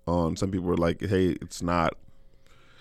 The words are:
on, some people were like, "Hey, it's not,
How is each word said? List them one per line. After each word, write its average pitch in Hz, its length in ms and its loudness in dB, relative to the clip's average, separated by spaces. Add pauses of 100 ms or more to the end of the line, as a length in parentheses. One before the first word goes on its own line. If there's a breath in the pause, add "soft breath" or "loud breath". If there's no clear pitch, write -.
on, 85 300 0
some 95 140 -2
people 90 160 -2
were 87 100 2
like, 85 240 0
"Hey, 92 400 2
it's - 220 -10
not, 87 320 2 (880 soft breath)